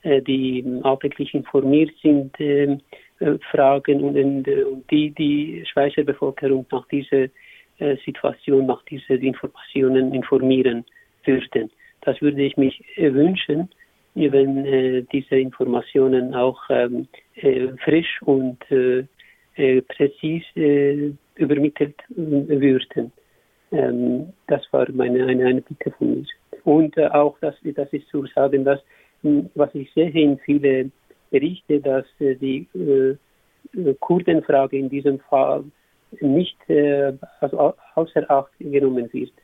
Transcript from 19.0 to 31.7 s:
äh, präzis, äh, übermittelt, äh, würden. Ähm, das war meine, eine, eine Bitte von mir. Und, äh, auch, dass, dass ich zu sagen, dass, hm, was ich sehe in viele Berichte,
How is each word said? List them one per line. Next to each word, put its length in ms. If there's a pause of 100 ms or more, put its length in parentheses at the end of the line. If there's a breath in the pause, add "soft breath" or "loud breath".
äh, 260
präzis, 640 (120)
äh, 560 (240)
übermittelt, 600 (160)
äh, 40
würden. 960 (600)
Ähm, 600 (160)
das 140 (100)
war 220
meine, 320
eine, 200
eine 160
Bitte 300
von 200
mir. 140 (380)
Und, 340
äh, 100
auch, 320
dass, 220
dass 300
ich 160
zu 200
sagen, 360
dass, 160 (420 soft breath)
hm, 340
was 200
ich 180
sehe 180
in 280
viele 520 (380)
Berichte, 520